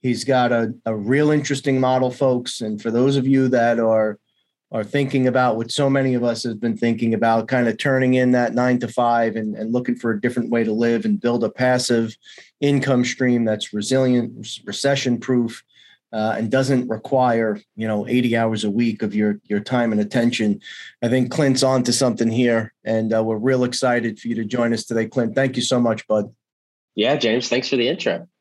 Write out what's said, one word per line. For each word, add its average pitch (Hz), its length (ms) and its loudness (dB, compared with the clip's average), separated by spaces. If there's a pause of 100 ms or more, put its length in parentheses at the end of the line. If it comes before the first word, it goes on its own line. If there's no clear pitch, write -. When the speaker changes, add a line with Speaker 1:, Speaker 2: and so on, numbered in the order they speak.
Speaker 1:
He's 120 200 -2
got 123 280 2
a, 117 200 0 (140)
a 113 100 -2
real 135 360 2
interesting 143 480 0
model, 127 320 2
folks. 127 500 -2
And 107 180 -6
for 113 120 -6
those 135 260 2
of 127 80 0
you 135 220 4
that 120 320 2
are, 110 400 2 (520)
are 113 120 -4
thinking 139 420 0
about 123 320 2
what 113 140 -6
so 139 180 0
many 135 240 2
of 123 100 0
us 117 200 -2
have 110 160 -6
been 113 180 -2
thinking 113 380 0
about, 113 320 2
kind 123 200 2
of 110 120 -2
turning 131 340 2
in 127 200 4
that 120 200 2
nine-to-five 120 840 0
and, 107 200 -4
and 110 180 -6
looking 123 220 -2
for 117 160 -2
a 104 100 -2
different 120 300 -2
way 117 120 2
to 110 80 0
live 113 340 0
and 104 140 0
build 120 240 0
a 107 60 0
passive 123 680 0 (460)
income 139 420 2
stream 123 400 0
that's 107 300 -2
resilient, 117 760 0 (160)
recession-proof, 123 1000 -2 (500)
uh, 110 240 -2
and 113 120 -4
doesn't 127 380 0
require, 113 720 0 (160)
you 110 100 -6
know, 107 220 -2
eighty 120 300 0
hours 113 260 0
a 107 80 0
week 113 300 0
of 104 120 -4
your, 107 320 0
your 104 140 -2
time 117 320 0
and 107 80 2
attention. 110 600 0 (400)
I 120 80 0
think 127 200 2
Clint's 135 320 2
on 131 220 2
to 123 80 -2
something 117 400 0
here, 113 420 0 (120)
and, 113 280 0
uh, 113 80 2
we're 110 140 0
real 123 300 0
excited 120 520 -2
for 117 120 -10
you 117 60 -2
to 110 100 -4
join 117 260 0
us 110 140 -4
today, 113 220 -2
Clint. 113 280 -2
Thank 135 220 0
you 120 40 -2
so 123 160 0
much, 117 300 0
bud. 107 260 0 (600)
Speaker 2:
Yeah, 127 220 2
James, 123 320 0
thanks 127 180 -2
for 135 80 -2
the 120 140 2
intro. 90 400 -4 (120)